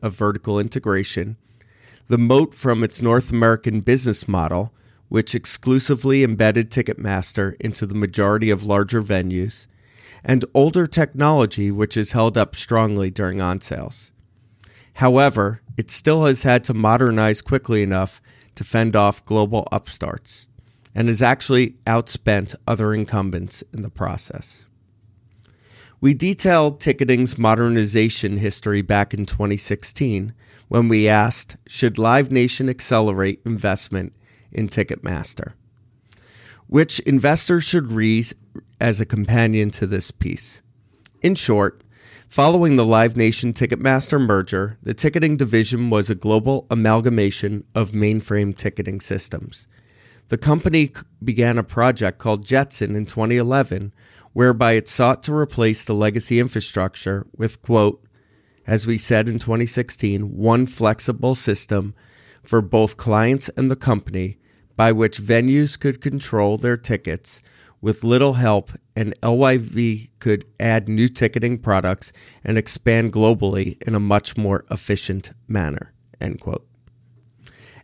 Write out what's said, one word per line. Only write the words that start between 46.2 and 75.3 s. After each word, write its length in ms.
amalgamation 920
of 180
mainframe 640
ticketing 460
systems. 640
The 80
company 560
c-, 80
began 340
a 60
project 560
called 260
Jetson 500
in 120
twenty 300
eleven, 560
whereby 360
it 140
sought 360
to 100
replace 500
the 120
legacy 440
infrastructure 880
with, 280
quote, 400
as 180
we 100
said 320
in 120
twenty 260
sixteen, 720
"one 300
flexible 680
system 640
for 180
both 360
clients 600
and 140
the 40
company 600
by 160
which 280
venues 600
could 220
control 540
their 220
tickets 640
with 220
little 300
help, 400
and 280
L 160
Y 180
V 640
could 260
add 280
new 200
ticketing 500
products 560
and 160
expand 520
globally 760
in 80
a 40
much 380
more 320
efficient 600